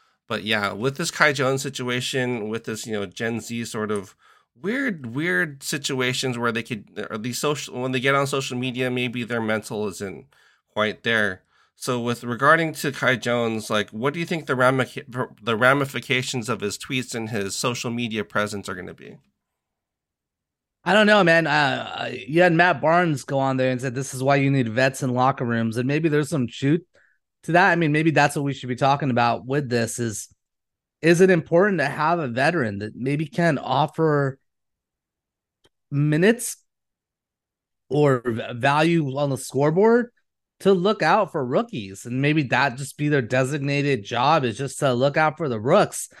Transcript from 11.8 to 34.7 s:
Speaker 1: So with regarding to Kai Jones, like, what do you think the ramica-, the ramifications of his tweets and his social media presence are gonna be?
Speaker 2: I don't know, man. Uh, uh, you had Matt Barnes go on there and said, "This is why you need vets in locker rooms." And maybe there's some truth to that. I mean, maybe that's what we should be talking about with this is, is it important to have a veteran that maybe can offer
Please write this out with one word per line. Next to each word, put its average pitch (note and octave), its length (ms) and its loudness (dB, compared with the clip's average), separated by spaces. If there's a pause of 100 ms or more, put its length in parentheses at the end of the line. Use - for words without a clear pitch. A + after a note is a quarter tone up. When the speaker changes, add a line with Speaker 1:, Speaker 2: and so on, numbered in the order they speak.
Speaker 1:
So B2+ 180 -4
with A#2 240 -4
regarding D3 500 2
to C#3+ 180 -4
Kai C3 240 0
Jones, A#2 560 -2
like, G#2 180 0
what B2 240 -4
do E3+ 60 -8
you E3+ 80 -4
think D#3+ 180 -6
the C#3 100 -2
ramica-, B2+ 480 0 (380)
the A2 140 -2
ramifications B2+ 920 0
of A2 140 -4
his G2+ 160 -4
tweets B2+ 380 -8
and A2+ 120 -6
his G2+ 280 -6
social B2 340 -4
media A#2 340 -4
presence G#2 460 -4
are F#2+ 60 -8
gonna F2+ 180 -12
be? - 240 -20 (1700)
Speaker 2:
I F3 100 2
don't G#3 140 6
know, G#3 160 8
man. E3 240 6
Uh, C3+ 540 0
uh, B2 100 -8
you C#3+ 320 0
had F3 100 6
Matt E3+ 280 4
Barnes D#3+ 420 2
go C#3 160 -2
on C3+ 180 0
there C3 140 2
and B2 100 -4
said, B2+ 140 -6
"This C3+ 180 -6
is B2+ 80 -10
why C#3 140 4
you C#3 160 4
need C3+ 180 2
vets C3 320 0
in B2+ 140 -2
locker C3 280 2
rooms." A#2 340 0
And B2 100 -2
maybe D#3 200 0
there's D3 220 0
some C#3 160 -2
truth C#3+ 360 0 (600)
to D#3+ 100 -2
that. F3+ 180 6
I E3+ 40 2
mean, E3 160 2
maybe D#3 200 4
that's D3 240 4
what D3 100 -2
we C#3 80 -2
should C3 160 -10
be B2 60 -2
talking C#3 340 2
about A#2+ 380 0
with C#3 200 -2
this A#2 300 -2
is, A#2 320 -6 (720)
is E3 180 6
it F#3+ 120 8
important F3 480 4
to C3+ 80 0
have D#3+ 320 0
a D3+ 80 -2
veteran B2 520 0
that G#2 160 -8
maybe C#3+ 300 -2
can D#3+ 320 0
offer C#3+ 800 0 (1500)